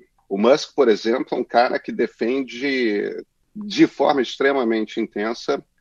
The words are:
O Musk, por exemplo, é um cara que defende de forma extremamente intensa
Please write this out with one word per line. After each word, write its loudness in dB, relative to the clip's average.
O -4
Musk, 2
por 4
exemplo, 0
é -4
um -2
cara 2
que -12
defende -2
de 2
forma 2
extremamente 0
intensa -4